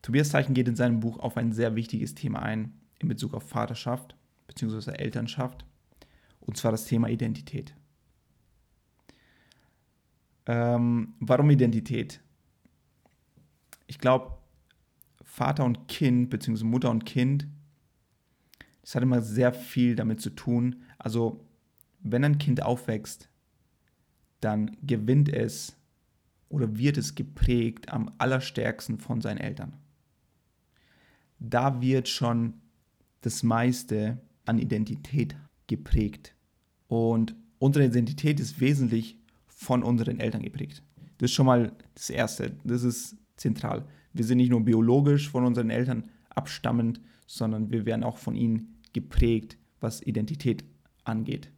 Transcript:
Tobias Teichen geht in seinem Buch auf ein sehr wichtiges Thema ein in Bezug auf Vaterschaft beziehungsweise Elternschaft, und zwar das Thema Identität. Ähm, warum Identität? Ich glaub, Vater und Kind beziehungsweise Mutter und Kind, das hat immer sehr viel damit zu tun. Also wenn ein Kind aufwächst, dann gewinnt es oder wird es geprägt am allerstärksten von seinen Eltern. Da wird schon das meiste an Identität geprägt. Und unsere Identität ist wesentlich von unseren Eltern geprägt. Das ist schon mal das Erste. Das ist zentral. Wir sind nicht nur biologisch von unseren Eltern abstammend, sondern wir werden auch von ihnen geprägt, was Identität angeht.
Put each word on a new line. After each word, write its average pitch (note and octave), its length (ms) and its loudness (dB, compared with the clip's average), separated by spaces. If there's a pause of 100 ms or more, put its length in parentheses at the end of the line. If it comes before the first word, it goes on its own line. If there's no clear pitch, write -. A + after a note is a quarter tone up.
Tobias D3 280 0
Teichen C#3 240 2
geht B2 140 2
in A#2+ 80 0
seinem A#2+ 260 2
Buch A2+ 180 -4
auf A#2 160 -6
ein A#2 160 0
sehr A2+ 240 0
wichtiges - 400 -4
Thema - 260 -4
ein A2 320 -6 (260)
in - 100 -2
Bezug A2+ 240 -4
auf A#2+ 160 -8
Vaterschaft A#2+ 680 -6 (320)
beziehungsweise A2 500 -8
Elternschaft, A#2 680 -6 (720)
und - 180 -10
zwar A2+ 140 2
das A2 140 -4
Thema A2+ 240 2
Identität. - 680 -6 (2750)
Ähm, A#2+ 720 2
warum B2+ 300 4
Identität? A#2 720 2 (1600)
Ich - 140 -16
glaub, B2+ 420 0 (840)
Vater C#3+ 420 -2
und A#2+ 220 -2
Kind B2 420 2
beziehungsweise A2+ 360 -4
Mutter B2 240 2
und A2+ 160 0
Kind, C3+ 420 0 (1300)
das - 140 -12
hat B2 80 2
immer B2+ 180 4
sehr A#2+ 320 2
viel B2 420 0
damit A2 260 -2
zu - 100 -8
tun. B2 520 -2 (140)
Also A#2 480 -2 (540)
wenn A#2+ 240 0
ein D3 160 4
Kind B2 240 0
aufwächst, - 680 -6 (1080)
dann G#2+ 420 -2
gewinnt C3 480 4
es - 480 -6 (720)
oder A2+ 280 -2
wird C#3+ 200 2
es A2+ 160 -4
geprägt - 760 0
am - 280 -4
allerstärksten A#2+ 800 -2
von A#2 240 -6
seinen G#2 160 -4
Eltern. - 400 -8 (1600)
Da B2 440 0
wird B2+ 260 2
schon A#2 480 0 (680)
das - 220 -4
meiste A#2 760 2 (260)
an A2+ 120 0
Identität G#2+ 760 -2 (320)
geprägt. - 680 -2 (520)
Und A2+ 480 2 (240)
unsere C#3 260 4
Identität B2 540 2
ist A#2 200 -8
wesentlich B2+ 600 0 (280)
von - 360 -2
unseren A#2 360 0
Eltern A2 220 -2
geprägt. - 400 -10 (380)
Das B2 100 2
ist - 60 -2
schon C#3 100 4
mal A#2+ 260 6 (220)
das - 160 -14
Erste. A#2+ 540 -4
Das A#2+ 200 -2
ist - 320 -4 (220)
zentral. A2+ 500 -4 (240)
Wir A#2 140 -2
sind B2 120 2
nicht B2 120 6
nur A#2 160 4
biologisch C3+ 640 4
von B2 160 0
unseren A#2+ 240 2
Eltern A#2+ 400 -2 (200)
abstammend, A#2 680 -2 (280)
sondern A2 440 -4
wir A2+ 140 -2
werden A2+ 180 -2
auch A#2 140 -4
von A2+ 180 -6
ihnen A2+ 460 -2 (100)
geprägt, - 680 2 (220)
was - 220 -6
Identität A2+ 640 -2 (400)
angeht. A#2 520 -6